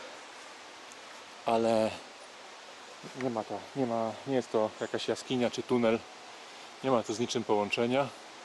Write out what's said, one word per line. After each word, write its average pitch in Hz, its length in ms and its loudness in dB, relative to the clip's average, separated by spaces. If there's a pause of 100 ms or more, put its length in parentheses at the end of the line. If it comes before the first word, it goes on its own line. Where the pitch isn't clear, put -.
(1500)
ale 113 440 6 (1300)
nie 127 80 2
ma 113 140 0
to, 104 140 -6 (180)
nie 135 100 2
ma, 113 260 2 (140)
nie 135 80 0
jest 123 180 2
to 107 180 4 (100)
jakaś 117 280 -2
jaskinia 123 420 2
czy - 120 -2
tunel. 117 360 6 (840)
Nie 135 60 4
ma 120 120 6
to 110 120 -2
z 104 40 -2
niczym 117 260 0
połączenia. 120 640 4 (360)